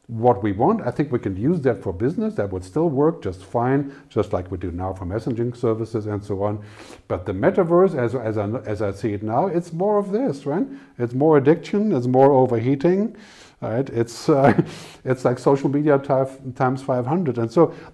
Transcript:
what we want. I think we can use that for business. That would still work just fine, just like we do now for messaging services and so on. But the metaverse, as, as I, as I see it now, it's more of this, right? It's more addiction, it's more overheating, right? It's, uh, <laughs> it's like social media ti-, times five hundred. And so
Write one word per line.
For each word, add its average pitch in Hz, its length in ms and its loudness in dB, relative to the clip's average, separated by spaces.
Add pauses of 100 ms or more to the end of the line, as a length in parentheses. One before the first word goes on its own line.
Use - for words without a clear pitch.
what 117 360 2
we 107 100 0
want. 160 300 0
I 123 80 -4
think 139 200 -2
we 123 80 0
can 101 160 -4
use 139 280 0
that 123 200 0
for 101 80 -6
business. 170 440 -4
That 101 180 -4
would 92 100 -6
still 160 280 -2
work 151 320 0
just 92 200 -8
fine, 135 480 0 (200)
just 104 240 -2
like 90 160 -4
we 95 80 -6
do 90 120 -8
now 90 220 -6
for 92 140 -12
messaging 117 500 -4
services 110 480 -4
and 104 180 -4
so 98 200 -6
on. 104 200 -2 (460)
But - 160 -4
the 107 80 -4
metaverse, 175 640 2
as, 120 180 -2
as 113 220 -4
I, 104 140 -2 (160)
as 107 160 -4
I 101 100 -2
see 104 220 -4
it 101 80 -8
now, 117 240 0
it's 175 260 -4
more 196 240 0
of 196 160 -2
this, 214 320 -2
right? 160 220 -2 (320)
It's 120 160 -4
more 151 240 6
addiction, 170 520 2
it's 127 160 0
more 131 260 6
overheating, 135 840 2 (460)
right? 120 260 -4
It's, - 400 -4
uh, 139 340 4 (220)
<laughs> - 220 -20
it's 131 180 0
like 123 140 0
social 139 320 2
media 143 280 4
ti-, 135 560 -2
times 131 280 -2
five 123 240 -2
hundred. 143 320 -2
And 117 120 -2
so 165 220 4 (220)